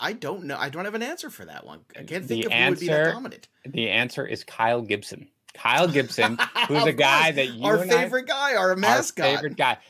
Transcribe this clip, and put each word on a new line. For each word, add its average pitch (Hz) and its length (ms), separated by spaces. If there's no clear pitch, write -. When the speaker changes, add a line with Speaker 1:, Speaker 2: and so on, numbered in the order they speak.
Speaker 1:
I 160 100
don't 170 320
know. 143 160
I 131 80
don't 156 160
have 208 100
an 220 100
answer 311 260
for 95 160
that 78 200
one. 76 140
I - 120
can't 165 240
Speaker 2:
The 113 140
Speaker 1:
think - 60
of - 40
who 120 180
would 160 120
be 175 60
that 151 120
Speaker 2:
answer, 160 140
Speaker 1:
dominant. - 340
Speaker 2:
the 117 240
answer 120 360
is 107 180
Kyle 117 380
Gibson. 104 480
Kyle 143 340
Gibson, 131 500
Speaker 1:
<laughs> 233 140
Speaker 2:
who's 147 160
a 160 60
Speaker 1:
Of 123 80
Speaker 2:
guy 143 340
Speaker 1:
course. 143 40
Speaker 2:
that 131 180
you 117 120
Speaker 1:
Our 208 120
Speaker 2:
and 185 160
I 233 100
Speaker 1:
favorite 254 240
guy, 277 300
our 185 140
Speaker 2:
our 185 40
Speaker 1:
mascot. 170 600
Speaker 2:
favorite 147 200
guy. 127 220